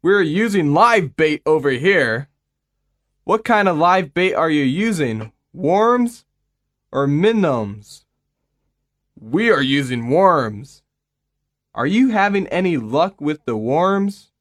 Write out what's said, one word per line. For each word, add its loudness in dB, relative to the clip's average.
We're 2
using 0
live 2
bait -2
over 0
here. -2
What -2
kind 2
of 0
live 2
bait 0
are 0
you 0
using? -4
Worms 0
or -2
minnows? -2
We 0
are 4
using -2
worms. 0
Are -2
you 2
having 0
any -2
luck -2
with -6
the -4
worms? -2